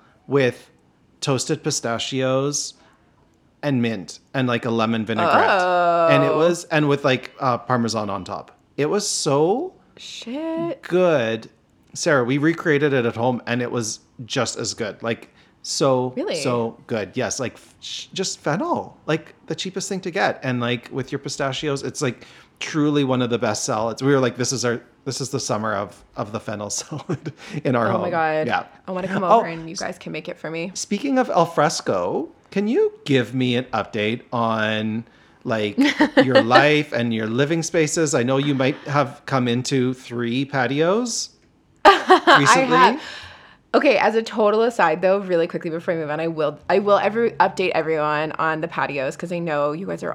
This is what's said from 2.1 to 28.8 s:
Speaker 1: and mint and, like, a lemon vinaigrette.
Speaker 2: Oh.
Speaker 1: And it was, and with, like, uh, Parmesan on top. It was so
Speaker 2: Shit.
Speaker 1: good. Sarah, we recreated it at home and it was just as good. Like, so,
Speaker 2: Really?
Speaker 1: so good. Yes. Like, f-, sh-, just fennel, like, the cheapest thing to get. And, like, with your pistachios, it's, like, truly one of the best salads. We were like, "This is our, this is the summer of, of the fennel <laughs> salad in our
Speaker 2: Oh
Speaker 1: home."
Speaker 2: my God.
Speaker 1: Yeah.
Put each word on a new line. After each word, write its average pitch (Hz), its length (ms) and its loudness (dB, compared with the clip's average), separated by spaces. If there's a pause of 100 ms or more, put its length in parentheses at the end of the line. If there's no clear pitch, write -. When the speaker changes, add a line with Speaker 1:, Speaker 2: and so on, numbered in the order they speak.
Speaker 1:
and 139 180 0
mint 110 380 -4 (160)
and, 127 140 0
like, 120 160 0
a 120 60 -2
lemon 113 340 0
vinaigrette. 170 560 2
Speaker 2:
Oh. 175 500 2
Speaker 1:
And 160 140 4
it 160 100 0
was, 165 300 2
and 151 240 2
with, 143 160 0
like, 131 340 2
uh, 123 200 0
Parmesan 113 520 -2
on 98 140 -6
top. 92 260 -10 (260)
It 143 100 0
was 196 200 -2
so 175 680 0 (240)
Speaker 2:
Shit. 320 840 -8
Speaker 1:
good. 139 680 0 (460)
Sarah, 143 300 2
we 135 140 0
recreated 151 540 2
it 127 140 2
at 113 80 -2
home 117 320 0
and 120 160 0
it 120 80 -4
was 110 300 -4 (240)
just 113 340 -2
as 113 160 -6
good. 104 280 -8
Like, 113 300 -4 (300)
so, 127 540 0
Speaker 2:
Really? 254 260 -4
Speaker 1:
so 117 360 -2 (100)
good. 104 260 -4
Yes. 113 240 -4
Like, 120 160 -6
f-, - 260 -20
sh-, - 340 -12
just 185 260 -6
fennel, 185 680 -4
like, 160 280 -4 (120)
the 160 80 -6
cheapest 185 340 -8
thing 190 120 -6
to 185 100 -8
get. 180 320 0
And, 123 180 -2
like, 120 300 -4
with 131 220 -6
your 139 80 -6
pistachios, 139 640 -4
it's, 127 180 -6
like, 127 220 -4 (340)
truly 147 460 0
one 127 180 2
of 117 80 -2
the 117 80 0
best 107 260 -2
salads. 113 400 -2
We 139 80 4
were 135 80 6
like, 120 160 2
"This 123 160 -2
is 120 120 -4
our, 117 160 0 (240)
this 131 160 -6
is 131 100 -6
the 127 100 -4
summer 107 340 -2
of, 101 300 -8 (120)
of 104 140 -8
the 110 80 -8
fennel 104 320 -8
<laughs> - 100 -6
salad 151 520 -8 (320)
in 135 100 2
our 113 140 2
Speaker 2:
Oh 113 40 2
Speaker 1:
home." 113 100 0
Speaker 2:
my - 80 -4
God. 156 360 0
Speaker 1:
Yeah. 92 200 -2 (200)